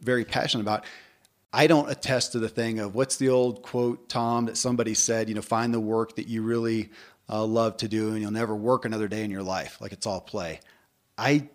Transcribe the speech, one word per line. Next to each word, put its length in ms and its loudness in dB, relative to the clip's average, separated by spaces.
very 240 0
passionate 380 -2
about. 200 0
I 140 6
don't 220 6
attest 440 -2
to 60 -2
the 100 -2
thing 300 -2
of, 160 -4
what's 220 0
the 120 2
old 320 4
quote, 480 -2
Tom, 380 0
that 100 -6
somebody 380 0
said, 340 2
you 60 -4
know, 60 -4
"Find 320 0
the 60 2
work 380 0
that 100 -6
you 140 -4
really, 480 0
uh, 160 -2
love 320 2
to 100 -4
do 240 0
and 100 -2
you'll 100 -4
never 240 -2
work 280 2
another 240 -2
day 160 -4
in 80 -4
your 120 -6
life." 360 -6
Like, 140 -12
it's 140 -8
all 140 -4
play. 380 -8
I 380 2